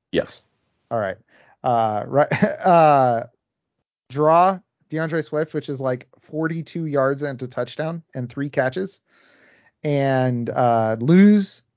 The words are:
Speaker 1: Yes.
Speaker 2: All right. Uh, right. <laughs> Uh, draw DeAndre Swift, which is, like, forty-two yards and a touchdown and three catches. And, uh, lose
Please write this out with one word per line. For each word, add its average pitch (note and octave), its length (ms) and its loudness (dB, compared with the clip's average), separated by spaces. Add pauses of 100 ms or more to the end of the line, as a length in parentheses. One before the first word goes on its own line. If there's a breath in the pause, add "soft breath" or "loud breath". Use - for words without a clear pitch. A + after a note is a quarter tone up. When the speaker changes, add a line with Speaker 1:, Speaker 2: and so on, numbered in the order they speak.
(100)
Speaker 1:
Yes. - 320 -4 (480)
Speaker 2:
All A#2 80 -4
right. F#2+ 180 -4 (460 soft breath)
Uh, A2+ 440 0
right. C#3 260 2
<laughs> - 340 -2
Uh, C#3 600 4 (800)
draw E3 500 2 (320)
DeAndre D#3 340 -4
Swift, D#3 300 -6
which D3 140 -6
is, C3+ 120 -8
like, B2+ 280 -4 (120)
forty-two D#3+ 640 -8
yards C#3 360 0
and C3+ 200 -8
a C3 40 -6
touchdown D3+ 560 -8 (120)
and B2 140 -6
three C#3 220 -8
catches. C#3 500 -4 (840 soft breath)
And, C3 640 0
uh, A2+ 500 0
lose G3 640 4 (140)